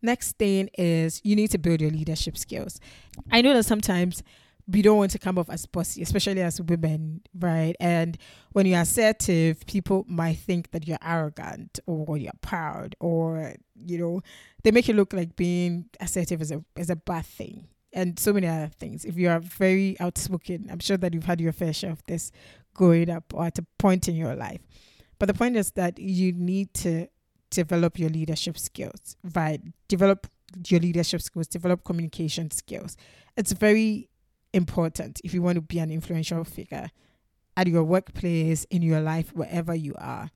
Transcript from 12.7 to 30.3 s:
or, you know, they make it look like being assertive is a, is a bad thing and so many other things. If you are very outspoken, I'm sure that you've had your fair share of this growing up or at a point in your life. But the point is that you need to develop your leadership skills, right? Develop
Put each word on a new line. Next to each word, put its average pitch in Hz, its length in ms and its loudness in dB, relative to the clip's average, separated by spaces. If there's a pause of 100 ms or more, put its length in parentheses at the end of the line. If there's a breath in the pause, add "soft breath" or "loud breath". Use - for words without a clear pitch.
or, 165 540 -2 (200)
you 170 240 -8
know, 170 240 -4 (420 loud breath)
they 220 60 8
make 233 180 6
it 214 80 4
look 202 160 4
like 175 220 -4
being 175 520 0 (120)
assertive 175 440 -4
is 156 100 -6
a, 151 100 -8 (140)
is 170 140 -4
a 175 60 0
bad 165 280 -6
thing - 420 -16 (260)
and 180 260 -4
so 208 140 2
many 196 140 2
other 160 320 -4
things. - 260 -12
If 165 120 -8
you 175 140 4
are 165 100 2
very 190 580 2
outspoken, 180 720 -6
I'm 165 100 -10
sure 196 180 0
that 175 160 0
you've 160 100 -4
had 175 160 0
your 165 120 0
fair 160 200 -4
share - 180 -6
of 156 160 -10
this 170 260 -8 (420 loud breath)
growing 170 340 6
up 165 240 -6
or - 140 0
at 165 120 -4
a 170 60 -6 (140)
point 185 300 4
in 175 60 0
your 160 200 -2
life. - 260 -10 (580 soft breath)
But 208 80 2
the 196 80 4
point 240 220 2
is 202 160 0
that 180 260 -2
you 185 340 0
need 180 420 -2
to 170 340 -2 (400)
develop 170 480 0
your 160 140 -2
leadership 160 480 -4
skills, - 580 -12 (200)
right? 156 260 -2 (240)
Develop 196 400 4 (400)